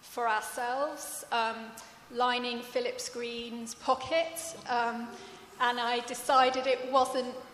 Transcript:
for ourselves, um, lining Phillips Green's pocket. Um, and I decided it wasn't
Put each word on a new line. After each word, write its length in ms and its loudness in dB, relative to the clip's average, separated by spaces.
for 260 -2
ourselves, 1040 -2
um, 240 2
lining 480 0
Phillips 480 -4
Green's 680 -6
pocket. 800 0
Um, 400 0
and 180 2
I 200 2
decided 680 4
it 260 0
wasn't 420 4